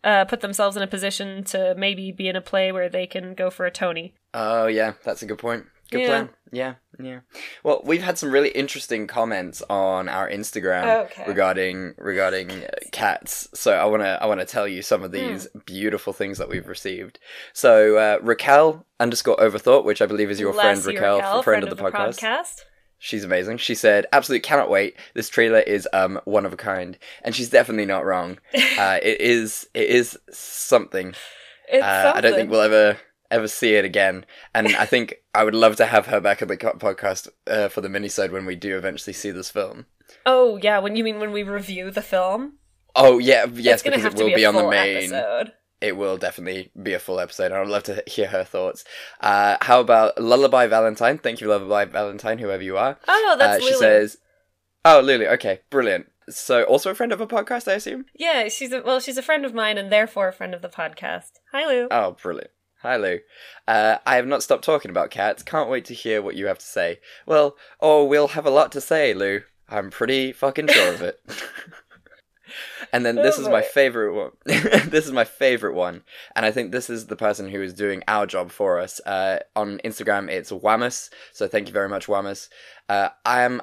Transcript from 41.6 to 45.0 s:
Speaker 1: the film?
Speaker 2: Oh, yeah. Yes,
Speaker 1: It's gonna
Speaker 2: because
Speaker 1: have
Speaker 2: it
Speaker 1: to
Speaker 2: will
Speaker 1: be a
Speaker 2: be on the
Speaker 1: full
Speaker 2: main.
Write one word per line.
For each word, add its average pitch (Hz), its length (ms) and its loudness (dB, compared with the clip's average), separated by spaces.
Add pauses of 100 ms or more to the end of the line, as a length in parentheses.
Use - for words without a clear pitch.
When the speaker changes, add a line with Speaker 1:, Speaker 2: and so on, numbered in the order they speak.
Speaker 1:
the 202 120 -6
film? 196 560 -4 (380)
Speaker 2:
Oh, 127 220 8
yeah. 123 340 4
Yes, 117 220 4
Speaker 1:
It's 113 80 0
gonna 277 140 0
Speaker 2:
because 220 80 0
Speaker 1:
have 107 100 -2
Speaker 2:
it - 40 -4
Speaker 1:
to - 60 2
Speaker 2:
will 107 60 4
Speaker 1:
be - 40 2
a - 40 4
Speaker 2:
be 110 80 6
on 104 80 4
the 110 60 6
Speaker 1:
full 104 100 2
Speaker 2:
main. 98 260 2 (160)